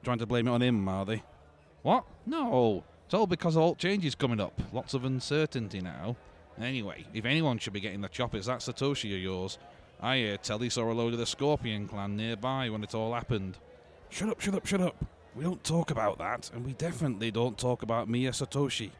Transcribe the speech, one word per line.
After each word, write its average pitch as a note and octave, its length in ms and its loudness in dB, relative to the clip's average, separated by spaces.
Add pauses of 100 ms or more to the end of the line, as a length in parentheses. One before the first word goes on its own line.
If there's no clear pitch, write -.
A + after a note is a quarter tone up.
Trying B2 140 0
to A#2 80 -2
blame A#2+ 220 4
it - 40 4
on A#2+ 100 4
him, A2+ 260 4
are F#2+ 160 0
they? G#2+ 180 -2 (600)
What? G3+ 220 4 (200)
No. C3 600 2 (200)
It's - 100 -6
all G#3 120 4
because E3+ 300 2
of D#3+ 60 6
Alt E3 160 4
Changes F3 360 2
coming A#2+ 260 2
up. - 200 -2 (120)
Lots B2+ 220 -4
of B2+ 100 0
uncertainty C3 760 -2
now. F2+ 360 -6 (420)
Anyway, A#2 540 -6
if G#2 140 -4
anyone C#3+ 320 2
should G#2 160 -6
be G2+ 60 -2
getting G2 200 -6
the G2+ 80 -4
chop, A#2+ 260 -4
it's G2 120 -2
that B2 140 -2
Satoshi B2+ 540 -2
of F#2 60 -2
yours. F#2 380 -4 (420)
I C3 180 0
hear G#2 200 0
Telly A2+ 320 -2
saw A#2 200 0
a A2+ 40 0
load A#2 180 2
of A#2 60 -2
the A#2 80 -2
Scorpion A#2+ 600 0
clan G2+ 280 -4
nearby A#2 540 -2
when G#2+ 140 -4
it - 100 -10
all A2+ 180 0
happened. G#2+ 460 -2 (500)
Shut - 220 -2
up, - 100 -4
shut G3 140 0
up, F#3 100 0
shut G3 160 2
up. F3+ 240 0 (300)
We C3 100 -6
don't F3+ 200 -2
talk D#3+ 260 2
about A2 280 2
that, A2+ 360 -4
and A#2 100 -6
we C3+ 100 -4
definitely B2 560 -2
don't A2+ 280 0
talk B2 240 0
about A2+ 260 0
Miya B2 220 2
Satoshi. C3 680 -2